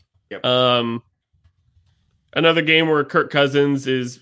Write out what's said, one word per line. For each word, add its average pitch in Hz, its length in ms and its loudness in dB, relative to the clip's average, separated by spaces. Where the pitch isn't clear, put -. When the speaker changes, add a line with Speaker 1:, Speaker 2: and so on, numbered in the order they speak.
Speaker 1:
Yep. 98 140 -14
Speaker 2:
Um, 123 580 0
another 165 260 2
game 160 300 2
where 147 120 2
Kirk 147 280 -2
Cousins 143 560 0
is, 127 360 -4